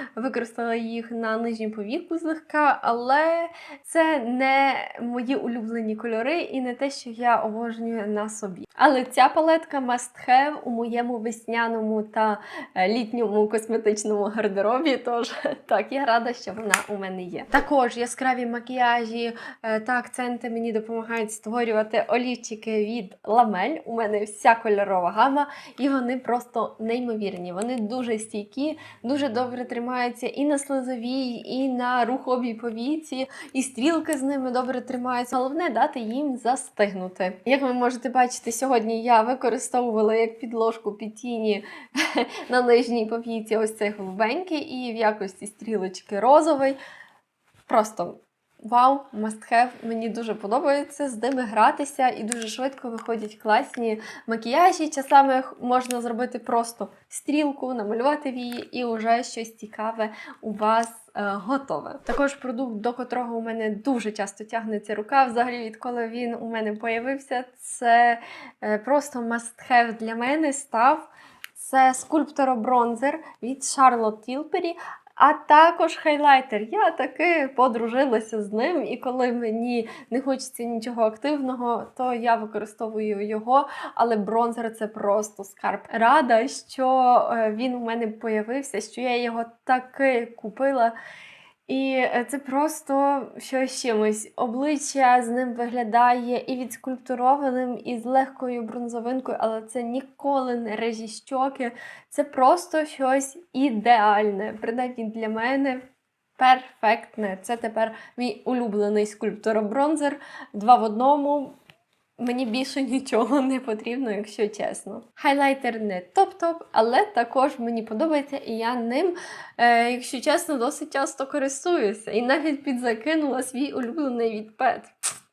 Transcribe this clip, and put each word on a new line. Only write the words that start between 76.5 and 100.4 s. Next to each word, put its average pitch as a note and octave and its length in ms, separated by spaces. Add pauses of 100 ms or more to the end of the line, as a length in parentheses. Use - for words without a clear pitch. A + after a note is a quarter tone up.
Я F4+ 280
таки D4 640
подружилася A#3 840
з G3+ 100
ним, C4 340
і B3 100
коли B3 360
мені A#3 560 (220)
не A#3+ 100
хочеться C4 440
нічого A#3 380
активного, A#3+ 840 (120)
то B3+ 180
я A#3 200
використовую G#3+ 920
його, A#3+ 420 (260)
але A#3 220
бронзер — A3+ 640
це A3 80
просто G#3 580
скарб. G3 360 (120)
Рада, A#3+ 560
що, - 400 (440)
е, A3+ 180
він B3 240
у B3 60
мене A3+ 260
появився, A3 720
що - 200
я B3 220
його A#3 220 (200)
таки B3+ 640
купила. A#3 640 (720)
І, C4+ 300
е, B3 320
це C#4 100
просто C#4 840 (160)
щось C4 400
з - 40
чимось. G#3+ 540
Обличчя B3+ 840
з A#3 60
ним B3 260
виглядає A#3+ 920
і B3+ 100
відскульптурованим, B3+ 1300
і A#3+ 140
з A3 60
легкою B3+ 580
бронзовинкою, A#3+ 800
але A3 220
це A#3+ 200
ніколи B3+ 720